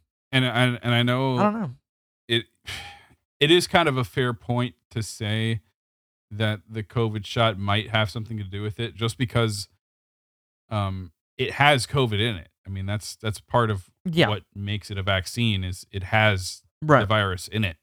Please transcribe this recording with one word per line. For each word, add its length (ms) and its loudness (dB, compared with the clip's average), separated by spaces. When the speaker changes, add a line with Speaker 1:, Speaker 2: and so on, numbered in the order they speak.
Speaker 1:
And, 140 2
and, 380 2
and 120 0
I 80 4
know 360 0
Speaker 2:
I 40 4
don't 180 2
know. 100 -4
Speaker 1:
it, 160 0
it 100 6
is 160 6
kind 220 4
of 80 0
a 80 0
fair 300 -2
point 400 -4
to 120 -4
say 580 -2
that 380 -2
the 140 -8
covid 440 -2
shot 320 0
might 320 -2
have 200 0
something 280 -10
to 60 -8
do 180 -8
with 180 -6
it, 140 -8
just 240 -4
because, 500 -2
um, 420 -4
it 140 -2
has 340 4
covid 340 0
in 160 0
it. 120 -14
I 40 -12
mean, 160 -6
that's, 300 -6
that's 240 -6
part 300 2
of 200 -6
Speaker 2:
Yeah. 240 2
Speaker 1:
what 140 -4
makes 360 -6
it 80 -6
a 40 -4
vaccine, 600 0
is 280 -8
it 120 -6
has 580 2
Speaker 2:
Right. 180 6
Speaker 1:
the 60 0
virus 420 0
in 160 0
it. 180 -4